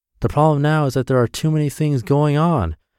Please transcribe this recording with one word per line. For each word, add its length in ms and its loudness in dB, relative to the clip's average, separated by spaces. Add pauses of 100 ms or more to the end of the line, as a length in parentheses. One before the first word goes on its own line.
(220)
The 80 0
problem 340 2
now 220 0
is 100 -2
that 100 -2
there 160 2
are 60 2
too 240 -4
many 180 0
things 320 -2
going 340 2
on. 400 0 (240)